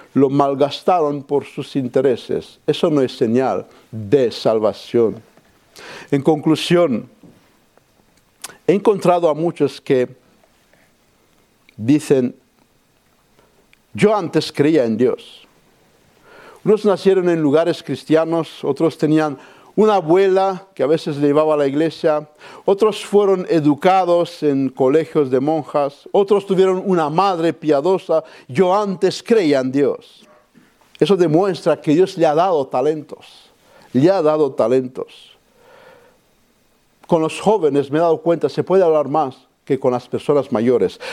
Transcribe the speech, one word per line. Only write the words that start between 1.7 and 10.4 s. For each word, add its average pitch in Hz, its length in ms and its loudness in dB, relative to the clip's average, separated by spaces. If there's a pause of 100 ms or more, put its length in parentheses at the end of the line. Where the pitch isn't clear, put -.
intereses. 127 920 -2
Eso 160 240 0
no 147 100 2
es 123 160 -2
señal 113 500 -2 (260)
de 113 400 0
salvación. 110 880 -2 (880)
En 143 120 0
conclusión, 156 840 0 (1600)
he 156 60 4
encontrado 175 560 2
a 151 60 0
muchos 156 460 -4
que 127 280 0 (1700)